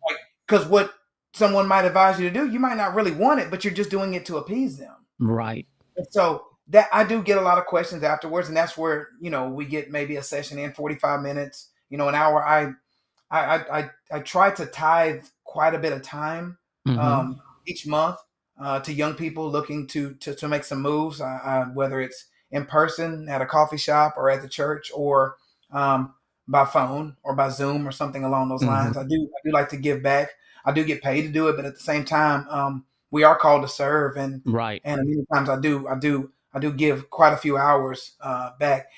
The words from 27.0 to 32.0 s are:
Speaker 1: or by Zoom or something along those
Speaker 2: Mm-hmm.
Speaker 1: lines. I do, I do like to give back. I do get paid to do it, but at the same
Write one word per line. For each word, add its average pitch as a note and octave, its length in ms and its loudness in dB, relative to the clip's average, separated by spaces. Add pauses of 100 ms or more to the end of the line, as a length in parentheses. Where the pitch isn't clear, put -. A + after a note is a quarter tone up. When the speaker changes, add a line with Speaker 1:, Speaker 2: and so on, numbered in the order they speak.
Speaker 1:
or - 100 -4
by C#3 160 0
Zoom C#3+ 360 -2
or C3 60 -8
something C3+ 320 -6
along C3 240 0
those C3 140 -2
Speaker 2:
Mm-hmm. B2 80 2
Speaker 1:
lines. A2+ 260 0
I C3+ 60 -6
do, D3+ 340 -2
I - 80 -8
do D#3 80 -2
like C#3+ 180 2
to C#3+ 60 -10
give C3+ 260 -2
back. C#3 280 2 (340)
I C3+ 80 0
do D#3 100 2
get D3+ 200 -2
paid C#3 200 0
to D#3 60 -4
do D#3 200 2
it, C#3 80 2
but C#3 100 -6
at C#3 80 -10
the - 60 -20
same D3 260 -2